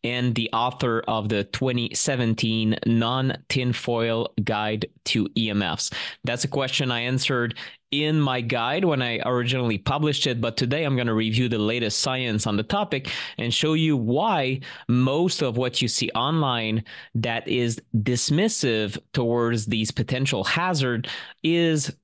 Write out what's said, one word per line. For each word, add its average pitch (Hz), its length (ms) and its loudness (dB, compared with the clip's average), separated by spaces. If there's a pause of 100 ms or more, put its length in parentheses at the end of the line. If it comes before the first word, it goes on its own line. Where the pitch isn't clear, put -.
and 123 320 0
the 117 160 -2
author 117 560 0
of 107 200 -2
the 104 140 2
twenty 123 500 -2
seventeen 113 920 0
Non-Tinfoil 117 1500 0 (120)
Guide 107 420 -2 (200)
to 107 300 0
E 110 140 0
M 101 100 0
Fs. - 300 -2 (320)
That's 123 220 -2
a 135 40 -2
question 131 440 -2
I 117 80 0
answered 123 580 0 (340)
in 151 280 2
my 131 200 2
guide 123 440 0
when 147 160 2
I 120 240 -2
originally 123 540 0
published 143 480 0
it, 120 140 0
but 113 160 -2
today 135 260 0
I'm 139 140 0
gonna 117 180 2
review 110 340 2
the 113 100 0
latest 110 420 0
science 127 440 0
on 104 120 0
the 107 80 0
topic 196 440 -2 (300)
and 117 160 -2
show 156 200 2
you 156 220 2
why 131 640 2 (300)
most 135 520 2
of 123 160 0
what 123 240 0
you 127 60 0
see - 240 0
online 120 720 0 (320)
that 113 320 -2
is 120 340 0 (160)
dismissive 120 1000 2 (140)
towards 117 540 2
these 110 260 0
potential 127 500 0
hazard 135 680 0 (360)
is 160 600 2